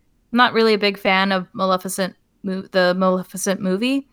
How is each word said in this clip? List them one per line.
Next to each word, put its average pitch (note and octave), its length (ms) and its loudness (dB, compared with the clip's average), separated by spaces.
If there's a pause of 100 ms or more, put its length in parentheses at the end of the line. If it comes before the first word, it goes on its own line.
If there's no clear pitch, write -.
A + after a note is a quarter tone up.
(300)
not A#3+ 240 2
really A3+ 200 4
a G#3 40 0
big G3 200 0
fan G3 340 0
of F#3 200 -2
Maleficent, F#3 640 -4 (280)
mo-, F#3+ 200 -6 (100)
the F3+ 240 2
Maleficent F#3 640 -2
movie. A#3+ 520 -2